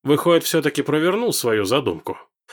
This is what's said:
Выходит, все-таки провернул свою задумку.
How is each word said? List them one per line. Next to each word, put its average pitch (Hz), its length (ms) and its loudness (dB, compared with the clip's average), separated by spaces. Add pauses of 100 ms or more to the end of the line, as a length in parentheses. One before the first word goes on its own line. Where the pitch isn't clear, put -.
Выходит, 160 420 2
все-таки 151 380 0
провернул 175 500 0
свою 110 320 0
задумку. 98 540 -4 (340)